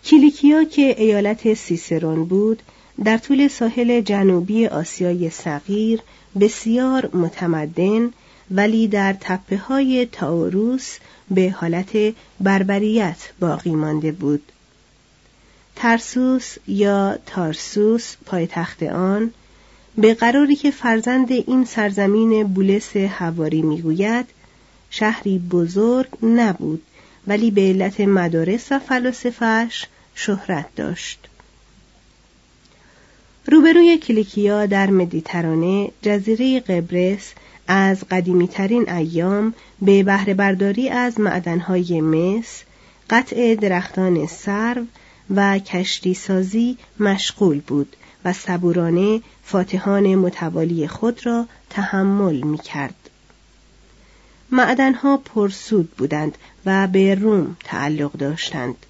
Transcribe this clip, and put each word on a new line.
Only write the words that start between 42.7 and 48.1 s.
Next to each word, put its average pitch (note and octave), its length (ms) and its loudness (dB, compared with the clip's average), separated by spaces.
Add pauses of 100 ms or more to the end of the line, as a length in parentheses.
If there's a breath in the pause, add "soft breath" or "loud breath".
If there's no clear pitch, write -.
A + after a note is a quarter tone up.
قطع A#3 440 2
درختان F#3 720 -2
سرو A3+ 580 -6 (500 soft breath)
و G3 240 2
کشتی F#3 560 -4
سازی G3 640 -2 (220 loud breath)
مشغول F#3+ 600 0
بود C#3+ 360 -4 (280 soft breath)